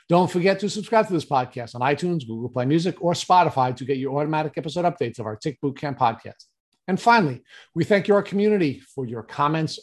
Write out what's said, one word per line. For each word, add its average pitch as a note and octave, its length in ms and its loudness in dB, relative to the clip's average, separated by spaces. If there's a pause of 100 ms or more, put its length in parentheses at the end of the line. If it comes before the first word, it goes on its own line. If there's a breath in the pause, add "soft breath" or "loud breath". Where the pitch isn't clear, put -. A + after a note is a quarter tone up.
don't F3 200 6
forget F#3+ 300 0
to G3+ 100 -2
subscribe G#3+ 380 0
to F#3+ 60 -6
this D#3 120 0
podcast B2+ 480 -4
on A#2+ 80 -6
iTunes, D3 460 0
Google A2+ 220 -8
Play B2 160 -2
Music, E3 380 0
or F3 100 2
Spotify C#3 640 2
to C3 100 -12
get C3 120 -2
your C3+ 220 -4
automatic D#3 380 -2
episode E3 280 -4
updates C3 320 -2
of A2 80 -8
our G#2+ 120 -8
Tick - 220 -8
Boot C3+ 200 -6
Camp C#3+ 180 -8
podcast. A#2 480 -2 (440)
And F#3 100 0
finally, F#3+ 440 2 (300 loud breath)
we E3 100 0
thank G3+ 240 2
you, G#3 80 4
our G3 80 2
community, G3+ 560 0
for - 260 -10
your A2+ 180 -10
comments D3+ 600 -2